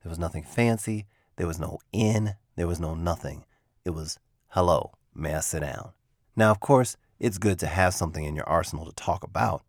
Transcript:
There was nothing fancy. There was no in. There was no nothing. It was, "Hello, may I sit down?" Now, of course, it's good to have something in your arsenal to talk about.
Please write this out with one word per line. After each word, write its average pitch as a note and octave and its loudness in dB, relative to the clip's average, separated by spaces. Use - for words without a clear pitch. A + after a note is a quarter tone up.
There F2 -10
was E2 -8
nothing E2 -4
fancy. A2+ 0
There F2+ 0
was E2 -6
no D#2+ -8
in. G#2+ 2
There F2 0
was E2+ -2
no D#2+ -2
nothing. E2 -2
It F3+ -2
was, - -8
"Hello, F2 2
may D#2 -4
I D#2 -2
sit D2+ -4
down?" - -8
Now, G#2+ 6
of G#2+ 2
course, B2+ 4
it's A2 0
good F#2+ 2
to D#2+ -4
have F2+ 4
something D2+ -4
in D2+ -4
your - -6
arsenal D#2+ 0
to - -16
talk - -4
about. G2 -2